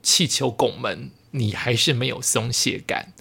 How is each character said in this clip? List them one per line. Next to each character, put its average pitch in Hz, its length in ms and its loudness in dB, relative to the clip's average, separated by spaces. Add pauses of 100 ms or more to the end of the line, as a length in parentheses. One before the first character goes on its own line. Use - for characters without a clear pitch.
气 - 240 4
球 131 240 0
拱 120 280 2
门， 120 340 -6 (180)
你 110 240 0
还 123 200 0
是 135 200 2
没 123 140 0
有 123 120 -6
松 120 320 0
懈 - 340 0
感。 - 340 -6